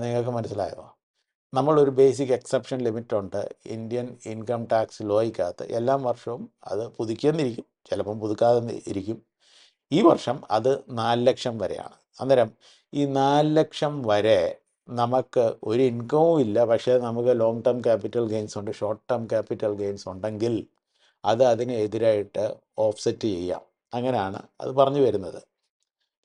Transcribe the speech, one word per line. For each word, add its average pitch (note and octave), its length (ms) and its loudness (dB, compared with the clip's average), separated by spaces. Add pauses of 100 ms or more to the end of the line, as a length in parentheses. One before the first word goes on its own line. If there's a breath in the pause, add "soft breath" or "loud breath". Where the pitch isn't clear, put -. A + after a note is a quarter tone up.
നിങ്ങൾക്ക് A#2+ 320 -2
മനസ്സിലായോ? G2+ 480 -6 (720)
നമ്മളൊരു C#3+ 420 4
ബേസിക് C3 380 4
എക്സെപ്ഷൻ B2+ 500 -4
ലിമിറ്റ് A#2 320 -4
ഉണ്ട് G2 220 -6 (340)
ഇന്ത്യൻ A#2 320 -6 (240)
ഇൻകം A2 300 -6 (100)
ടാക്സ് A2 400 0
ലോയ്ക്കകത്ത്. G#2 520 0 (140)
എല്ലാ B2 180 2 (120)
വർഷവും A#2+ 360 -6 (280)
അത് G2+ 120 -4 (140)
പുതുക്കിയെന്നിരിക്കും, B2 680 -2 (220)
ചിലപ്പം G2 360 -4
പുതുക്കാതെ A#2 520 2 (160)
ഇരിക്കും. G2+ 260 -6 (800 soft breath)
ഈ - 20 6 (100)
വർഷം - 280 2 (200)
അത് A#2+ 140 2 (280)
നാല് A#2+ 300 0
ലക്ഷം A#2 320 -2
വരെയാണ്. - 340 -6 (260)
അന്നേരം B2 300 4 (480 soft breath)
ഈ - 20 0 (180)
നാല് D3 400 4
ലക്ഷം D3+ 360 -2 (160)
വരെ G#2 280 4 (640)
നമുക്ക് B2 440 2 (240)
ഒരു A#2 120 2 (100)
ഇൻകവും D3+ 540 2
ഇല്ല, G#2+ 120 0 (160)
പക്ഷേ B2 200 2 (140)
നമുക്ക് A#2+ 340 0
ലോങ് A2+ 240 0
ടേം B2 220 2
ക്യാപിറ്റൽ A2+ 380 0 (100)
ഗെയിൻസ് G#2+ 240 -6
ഉണ്ട്, G#2 200 -8
ഷോർട്ട് G#2 300 -4
ടേം A#2+ 140 -2 (100)
ക്യാപിറ്റൽ A2 480 -2
ഗെയിൻസ് G2+ 320 -6
ഉണ്ടെങ്കിൽ G#2+ 420 -2 (760)
അത് A#2 200 4
അതിനെതിരായിട്ട് A2 920 0 (420)
ഓഫ്സെറ്റ് A2+ 480 -2
ചെയ്യാം. F2 280 -6 (340)
അങ്ങനെയാണ് A2+ 420 -2 (220)
അത് C3 180 -6
പറഞ്ഞു C#3 300 4
വരുന്നത്. G2 320 -6 (840)